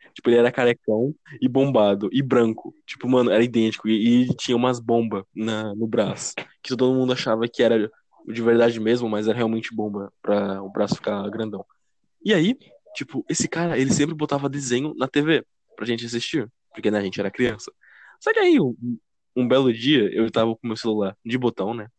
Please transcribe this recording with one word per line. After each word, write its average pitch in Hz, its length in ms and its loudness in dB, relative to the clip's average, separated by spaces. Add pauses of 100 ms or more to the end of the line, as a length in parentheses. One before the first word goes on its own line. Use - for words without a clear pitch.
(140)
Tipo, - 160 -2
ele 117 80 6
era 120 140 4
carecão 120 600 0 (280)
e - 80 2
bombado, 123 640 2
e 135 100 0
branco. 120 500 0 (140)
Tipo, - 220 -8
mano, 123 220 4
era 107 120 4
idêntico, 113 460 0
e, 117 340 4
e 127 140 0
tinha 123 200 -2
umas 123 220 0
bombas 113 460 -2 (100)
na, 110 400 -6
no 110 120 -4
braço, 101 480 -4 (280)
que 127 140 -6
todo 127 180 2
mundo 131 180 0
achava 117 360 -2
que - 140 -2
era 113 280 2 (380)
de 113 140 -6
verdade 117 360 4
mesmo, 117 300 0
mas 107 180 -2
era 110 100 2
realmente 113 380 -2
bomba, 104 380 -6 (100)
pra 101 400 -2
o 98 60 -12
braço 104 260 -2
ficar 104 360 -4
grandão. 104 340 -8 (580)
E 208 120 2
aí, 190 220 4 (380)
tipo, - 340 -8
esse - 200 -2
cara, 165 300 -2
ele 135 140 2
sempre 147 220 0
botava 143 340 -2
desenho 139 480 -4
na 131 120 -2
T 143 140 0
V 151 220 0 (300)
pra - 120 -10
gente 117 180 -4
assistir, 120 440 -4 (240)
porque, - 180 -2
né, 104 80 0
a 104 40 0
gente 95 160 -6
era 101 120 -4
criança. 113 420 -4 (480)
Só 427 120 0
que 440 60 -2
aí, 359 220 6
um, 127 160 0 (580)
um 123 140 0
belo 127 240 4
dia, 113 400 2
eu 110 180 0
tava 113 240 0
com - 120 -10
meu 110 100 -4
celular 104 480 -2
de 117 140 -4
botão, 113 340 -2
né, 113 160 -12 (100)